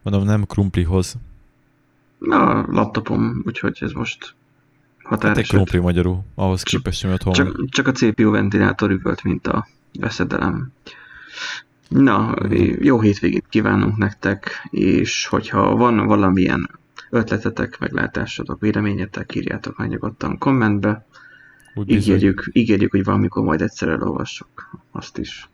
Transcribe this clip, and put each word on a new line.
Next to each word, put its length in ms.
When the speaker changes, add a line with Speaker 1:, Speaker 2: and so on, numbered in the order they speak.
Speaker 1:
Mondom, 220
nem 220
krumplihoz. 680
Speaker 2:
A 480
laptopom, 800
úgyhogy 340
ez 120
most 280
Speaker 1:
Hát 160
egy 60
Speaker 2:
határeset. 280
Speaker 1:
krumpli 320
magyarul, 440
ahhoz 280
Speaker 2:
Csak, 180
Speaker 1:
képest, 220
ami 100
otthon 200
Speaker 2:
csak, 120
Speaker 1:
van. 120
Speaker 2:
csak 180
a 40
C 240
P 40
U 120
ventilátor 600
üvölt, 320
mint 240
a 200
veszedelem. 720
Na, 320
Speaker 1:
Mhm. 420
Speaker 2:
jó 180
hétvégét 480
kívánunk 480
nektek, 720
és 580
hogyha 480
van 300
valamilyen 640
ötletetek, 680
meglátásotok, 800
véleményetek, 760
írjátok 420
meg 120
nyugodtan 480
kommentbe. 680
Speaker 1:
Úgy 100
bizony. 160
Speaker 2:
Ígérjük, 360
ígérjük, 400
hogy 120
valamikor 400
majd 180
egyszer 280
elolvassuk 800
azt 260
is. 360